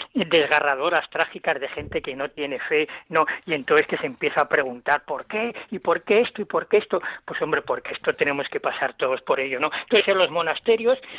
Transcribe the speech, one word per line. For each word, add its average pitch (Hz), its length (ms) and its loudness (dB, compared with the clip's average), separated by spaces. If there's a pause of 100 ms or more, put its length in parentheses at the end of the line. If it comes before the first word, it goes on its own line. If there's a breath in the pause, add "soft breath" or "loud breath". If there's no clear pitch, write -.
(140 loud breath)
desgarradoras, 151 960 2
trágicas, 160 500 -2
de 135 80 -4
gente 147 320 -6
que 139 160 -6
no 139 140 -6
tiene 139 300 -6
fe, 151 280 2 (220 loud breath)
¿no? 160 160 4 (180 loud breath)
Y 175 80 -6
entonces 147 340 4
que 160 120 -2
se - 80 -4
empieza 143 340 -2
a 147 80 2
preguntar, 135 560 0
"¿por 139 220 -8
qué? 220 280 -4 (160 loud breath)
¿Y 185 100 -6
por 170 220 2
qué 214 200 6
esto? - 180 -4
¿Y 202 60 -4
por - 200 -2
qué 208 120 4
esto?". 190 240 0 (240 loud breath)
Pues - 160 -6
hombre, 151 180 0
porque 127 320 -4
esto 143 220 -2
tenemos 139 340 -4
que - 100 -6
pasar - 360 -4
todos 131 260 -2
por 135 180 0
ello, 131 220 -4
¿no? 151 100 0 (120)
Entonces - 260 2
en 196 80 4
los 175 140 4
monasterios, 220 680 2 (200 loud breath)